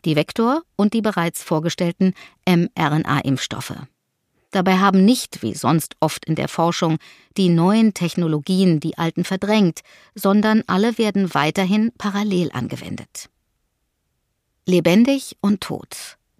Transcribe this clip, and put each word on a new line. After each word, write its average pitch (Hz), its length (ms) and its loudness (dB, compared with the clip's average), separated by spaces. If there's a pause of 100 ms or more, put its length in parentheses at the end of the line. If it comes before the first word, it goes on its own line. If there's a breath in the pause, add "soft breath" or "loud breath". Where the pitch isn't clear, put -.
die 156 100 0
Vektor- 233 480 0 (140)
und 208 180 2
die 226 80 0
bereits 180 400 -2
vorgestellten 170 720 0 (300 loud breath)
M-R-N-A-Impfstoffe. 151 1300 0 (760)
Dabei 185 260 2
haben 190 260 6
nicht, - 380 2
wie 110 120 -4
sonst - 440 0
oft - 260 -2
in 160 120 -2
der 135 100 -4
Forschung, 165 520 0 (380 loud breath)
die 190 120 2
neuen 196 440 4
Technologien 170 880 0
die 156 180 -6
alten 165 280 -4
verdrängt, 196 560 0 (340 soft breath)
sondern 214 540 2
alle 214 280 0
werden 196 380 0
weiterhin 190 640 0
parallel 196 540 -2
angewendet. - 760 -10 (1400)
Lebendig 185 760 2
und 202 200 0
tot, - 580 -12 (220)